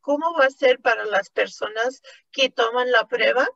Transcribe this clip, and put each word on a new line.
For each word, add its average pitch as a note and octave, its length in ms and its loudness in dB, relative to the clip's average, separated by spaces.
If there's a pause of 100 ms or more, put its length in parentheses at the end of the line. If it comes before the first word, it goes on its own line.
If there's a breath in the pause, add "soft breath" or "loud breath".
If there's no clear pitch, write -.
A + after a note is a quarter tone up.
cómo D#4 320 -2
va D#4+ 120 4
a C#4+ 40 2
ser B3+ 300 2
para G#3+ 260 -2
las G3+ 240 -2
personas G#3+ 720 -6 (300 loud breath)
que C4 180 -2
toman B3 420 -2
la A3+ 160 2
prueba. A#3 480 0